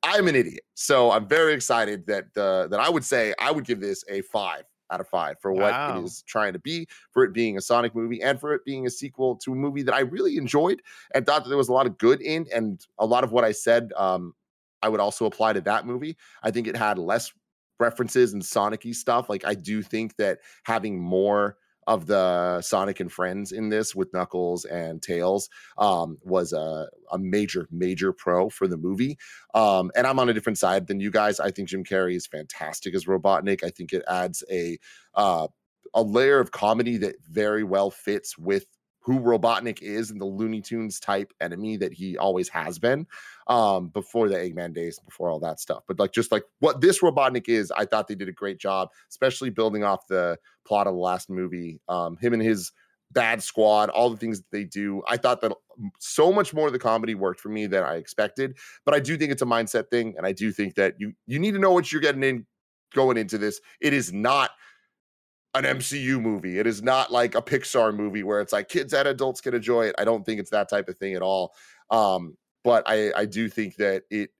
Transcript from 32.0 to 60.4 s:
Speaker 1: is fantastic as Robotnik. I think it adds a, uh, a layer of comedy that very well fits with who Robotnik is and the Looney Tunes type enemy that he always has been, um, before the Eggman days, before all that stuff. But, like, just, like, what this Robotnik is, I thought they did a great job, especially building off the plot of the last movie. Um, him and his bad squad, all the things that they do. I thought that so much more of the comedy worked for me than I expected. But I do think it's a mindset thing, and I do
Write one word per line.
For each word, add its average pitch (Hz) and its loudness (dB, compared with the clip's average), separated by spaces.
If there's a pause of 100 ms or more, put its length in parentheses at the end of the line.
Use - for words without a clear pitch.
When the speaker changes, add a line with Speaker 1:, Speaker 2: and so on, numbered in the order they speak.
Speaker 1:
is 87 -6
fantastic 78 -10
as 87 -2
Robotnik. 95 2
I 87 -4
think 87 -12
it 92 -4
adds 90 -4
a, 85 -4 (360)
uh, 90 2 (460)
a 113 4
layer 131 4
of 113 0
comedy 113 0
that 98 -4 (120)
very 107 0
well 98 2
fits - -6
with 95 -2 (360)
who 131 0
Robotnik 117 2
is 104 -6
and 107 -12
the 98 -6
Looney 107 -4
Tunes 110 -8
type 98 -2
enemy 98 -6
that 95 -4
he 92 -8
always 92 0
has 82 -6
been, 135 0 (400)
um, 101 2
before 104 0
the 98 2
Eggman 87 -6
days, 85 -8
before - -6
all 78 -4
that 80 -6
stuff. - -8
But, 92 -6
like, 98 2
just, 113 -2
like, 107 0 (140)
what 139 2
this 180 6
Robotnik 135 2
is, 110 2
I 104 0
thought 107 0
they 107 -6
did 95 -10
a 92 -12
great 98 -8
job, 95 -2 (180)
especially 131 -2
building 107 0
off 98 0
the 87 0 (280)
plot 101 2
of 98 0
the 90 -4
last 90 -2
movie. 87 -8
Um, 85 -4
him 120 0
and 110 0
his 110 0 (380)
bad 113 0
squad, 107 4
all 120 2
the 110 -8
things 110 -4
that - -20
they 104 -6
do. 98 -6
I 120 0
thought 123 2
that 110 0 (460)
so - 2
much 196 2
more 151 0
of 135 0
the 127 -2
comedy 113 0
worked 95 -2
for - -12
me 107 -4
than 95 0
I 73 -2
expected. 107 -4 (260)
But 143 4
I 147 4
do 143 -4
think 147 -2
it's 120 -2
a 127 0
mindset 117 0
thing, 113 0
and 82 -4
I 98 0
do 101 -2